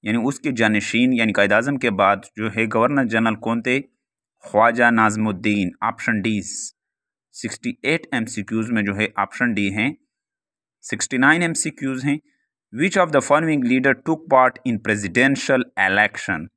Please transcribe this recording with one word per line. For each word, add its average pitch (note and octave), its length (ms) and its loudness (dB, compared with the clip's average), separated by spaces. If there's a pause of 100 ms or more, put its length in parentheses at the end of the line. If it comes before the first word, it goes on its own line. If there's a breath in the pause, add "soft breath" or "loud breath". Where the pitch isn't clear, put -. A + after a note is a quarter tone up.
यानी G#2+ 140 -2 (100)
उसके C#3 240 -4
जानशीन, A2+ 600 2
यानी A2+ 200 0
कायद G2+ 200 2
आज़म B2 240 2
के B2 220 0
बाद G2 260 2 (140)
जो G#2+ 120 -4
है A2 160 -2
गवर्नर A#2+ 420 0
जनरल A2+ 260 0 (100)
कौन A#2 180 -2
थे? B2+ 180 0 (640)
ख्वाजा A#2 480 2
नाज़मुद्दीन। G#2+ 800 0 (140)
ऑप्शन A2+ 380 -4
डी, G#2+ 180 -2 (920)
सिक्सटी - 500 -10
एट D#3+ 300 -2
एमसीक्यूज़ A2 580 -4
में G#2+ 120 0
जो G2+ 100 -2
है G#2+ 240 -2
ऑप्शन A2+ 360 -2
डी G2+ 160 -2
हैं। A2 260 -2 (880)
सिक्सटी B2+ 340 -6
नाइन D3+ 240 4
एमसीक्यूज़ C#3 640 -4
हैं। D3 120 0 (540)
Which D#3 260 -2
of E3+ 140 0
the C#3 100 4
following D3 420 2
leader B2+ 360 2
took D#3+ 280 -4
part B2+ 380 4
in A2+ 160 -2
presidential B2 840 2 (180)
election? G2 640 0 (100)